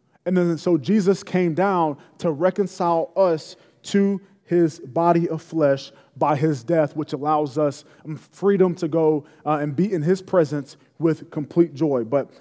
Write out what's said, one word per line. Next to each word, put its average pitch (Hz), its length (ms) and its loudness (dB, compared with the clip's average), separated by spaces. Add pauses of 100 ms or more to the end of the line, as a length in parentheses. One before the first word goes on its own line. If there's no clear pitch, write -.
(260)
and 180 120 0
then 175 200 2
so 170 200 2
Jesus 185 460 2
came 180 300 0
down 175 440 0 (220)
to 175 120 -2
reconcile 170 840 0
us 170 400 0 (280)
to 196 380 0 (220)
his 170 360 0
body 170 500 0
of - 120 -6
flesh 143 500 0 (260)
by 147 180 2
his 139 280 -2
death, 156 320 0
which 151 180 -6
allows 147 440 -2
us, 147 280 -2 (180)
um, 151 140 -12
freedom 185 580 0
to 170 120 -4
go, 156 360 2 (220)
uh, 147 160 0
and 147 140 -4
be 196 180 0
in 170 80 -2
his 185 200 0
presence 151 540 -2 (220)
with 156 320 -2
complete 156 460 0
joy. 135 280 0
But 127 380 -2